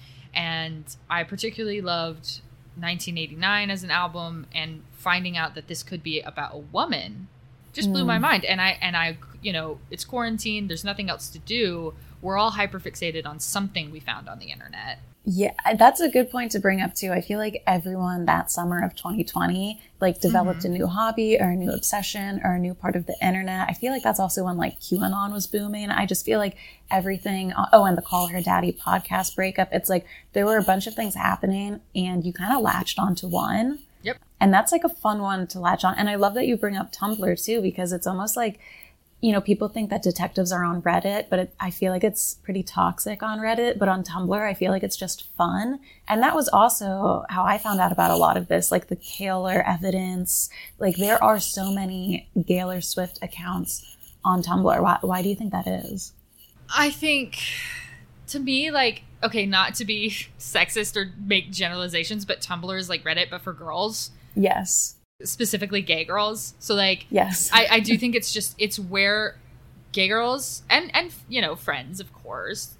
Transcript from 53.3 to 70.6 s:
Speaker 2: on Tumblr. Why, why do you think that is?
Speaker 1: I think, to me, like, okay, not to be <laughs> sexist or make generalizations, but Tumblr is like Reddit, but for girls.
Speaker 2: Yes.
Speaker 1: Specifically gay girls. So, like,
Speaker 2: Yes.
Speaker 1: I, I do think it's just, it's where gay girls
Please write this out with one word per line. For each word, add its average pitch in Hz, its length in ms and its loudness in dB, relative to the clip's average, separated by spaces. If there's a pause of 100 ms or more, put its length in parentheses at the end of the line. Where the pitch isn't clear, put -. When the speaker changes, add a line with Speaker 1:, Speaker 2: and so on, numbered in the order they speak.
Speaker 2:
on 185 180 4
Tumblr. 180 400 2
Why, 175 200 4
why 185 200 0
do 202 60 0
you 202 80 -2
think 208 160 -6
that 185 160 -4
is? 185 440 -6 (640)
Speaker 1:
I 294 140 4
think, 285 480 0 (880)
to 285 140 -6
me, 269 320 2
like, 262 300 2 (200)
okay, 220 240 0
not 190 300 4
to 240 80 -4
be 214 260 -2
<laughs> - 300 -10
sexist - 560 0
or 190 160 -2 (120)
make 190 280 2
generalizations, 180 720 -2
but 190 160 -2
Tumblr 185 360 -4
is 185 120 -6
like 175 160 -4
Reddit, 175 260 0
but 180 120 -8
for 185 100 -8
girls. 175 580 -4 (240)
Speaker 2:
Yes. - 640 2 (260)
Speaker 1:
Specifically 202 600 -2
gay 160 220 2
girls. 208 540 -2
So, - 160 -2
like, 190 360 2
Speaker 2:
Yes. 190 420 2
Speaker 1:
I, 226 200 10
I 226 80 8
do 220 160 4
think 233 200 0
it's - 160 -2
just, - 260 -4
it's 208 200 -2
where 202 580 0 (560)
gay 190 160 2
girls 240 640 -2